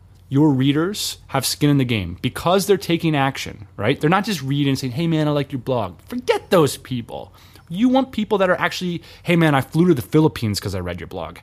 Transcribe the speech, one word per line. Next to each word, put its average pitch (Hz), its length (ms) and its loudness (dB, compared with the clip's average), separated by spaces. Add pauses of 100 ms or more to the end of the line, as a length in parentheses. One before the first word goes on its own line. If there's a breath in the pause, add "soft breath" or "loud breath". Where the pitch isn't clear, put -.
(300)
your 147 200 4
readers 143 760 0
have 135 180 0
skin - 240 0
in 143 80 4
the 131 80 2
game 95 380 -4
because 175 420 0
they're 196 120 4
taking 165 380 -2
action, 135 520 -4 (100)
right? 113 240 0
They're 151 80 2
not 185 160 2
just 190 160 -6
reading 139 280 0
and 135 100 0
saying, 131 140 -6
"Hey, 165 120 -4
man, 156 220 0
I 151 40 0
like 143 200 -2
your 131 100 -6
blog." 107 460 -4
Forget 247 420 -4
those 160 280 4
people. - 540 -10 (380 loud breath)
You 202 180 0
want 262 240 2
people 214 280 -2
that 190 100 2
are 175 100 2
actually, 175 440 -4 (180 loud breath)
"Hey, 175 140 2
man, 160 200 4
I 135 60 2
flew 160 260 2
to 180 60 8
the 123 80 -2
Philippines 131 580 0
'cause 95 160 -6
I 95 40 -6
read 87 200 -8
your 80 80 -12
blog. 82 360 -12